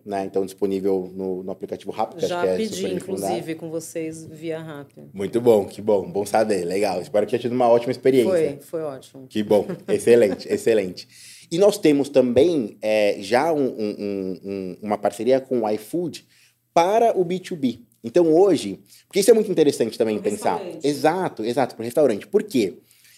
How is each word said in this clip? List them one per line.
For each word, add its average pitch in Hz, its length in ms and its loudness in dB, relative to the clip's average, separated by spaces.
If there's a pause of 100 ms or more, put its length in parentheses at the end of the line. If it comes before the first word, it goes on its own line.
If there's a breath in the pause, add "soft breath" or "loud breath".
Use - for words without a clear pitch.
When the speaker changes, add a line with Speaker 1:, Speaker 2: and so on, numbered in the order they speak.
Speaker 1:
né? 98 180 -4
Então, 98 220 -2
disponível 95 640 -2
no, 95 300 -6
no 95 80 -10
aplicativo 95 400 -12
Rappi, 107 260 -6
que 165 100 -4
Speaker 2:
Já 180 100 -2
Speaker 1:
acho 175 100 -2
que 185 60 2
é 185 40 0
Speaker 2:
pedi, 202 200 -4
Speaker 1:
super 185 180 -6
recomendado. 190 360 -6
Speaker 2:
inclusive, 165 260 -6
com 165 140 -12
vocês 160 540 -10
via 160 360 -10
Rappi. 147 420 -16 (100)
Speaker 1:
Muito 107 280 -4
bom, 113 240 6
que - 180 -14
bom. 101 260 0
Bom 98 160 -4
saber, 107 400 0
legal. 92 360 -2
Espero 104 260 0
que - 40 -8
tenha 117 100 -2
tido 120 120 -6
uma 123 160 2
ótima 120 220 4
experiência. 131 400 4
Speaker 2:
Foi, 151 300 0
foi 160 220 -10
ótimo. 135 440 -14
Speaker 1:
Que 107 160 -4
bom. 104 240 2 (100)
Speaker 2:
<laughs> - 120 -20
Speaker 1:
Excelente, 107 600 4
excelente. 101 600 -2 (420 loud breath)
E 165 80 -4
nós 202 200 4
temos 143 300 4
também, 127 720 2
é, 107 380 2
já 120 340 0
um, 147 140 0
um, 104 320 -4
um, 95 460 -6
um, 95 380 -8
uma 104 140 -2
parceria 117 440 0
com 123 220 -2
o 107 80 -2
iFood 156 540 -6 (480 soft breath)
para 208 460 4
o 185 60 2
B 180 160 -4
two 185 160 -10
B. 127 240 -2 (240)
Então, 160 280 4
hoje, 151 460 4 (300 soft breath)
porque - 100 -4
isso 202 140 6
é - 20 10
muito 214 160 0
interessante 143 480 2
também 110 220 0
Speaker 2:
Pro 101 100 -2
Speaker 1:
pensar. 101 280 -2
Speaker 2:
restaurante. - 280 -8
Speaker 1:
Exato, 151 580 -2
exato, 120 300 -2
pro 113 100 -10
restaurante. 120 400 2
Por 208 200 -2
quê? 107 300 0 (440 soft breath)